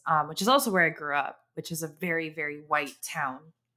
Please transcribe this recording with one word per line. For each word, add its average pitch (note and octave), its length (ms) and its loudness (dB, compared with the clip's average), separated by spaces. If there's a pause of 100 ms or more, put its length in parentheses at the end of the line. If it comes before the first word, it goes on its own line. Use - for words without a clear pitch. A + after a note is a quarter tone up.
um, D3+ 220 2
which D#3+ 120 -6
is G3 60 0
also C4 240 4
where F3+ 140 6
I D#3+ 40 4
grew D3 260 -4
up, - 240 -2 (160)
which D#3+ 160 -10
is D#3+ 120 -6
a D#3 60 -4
very, E3 400 -2
very D3 320 -6
white D3 420 -2
town, D3 480 -6 (260)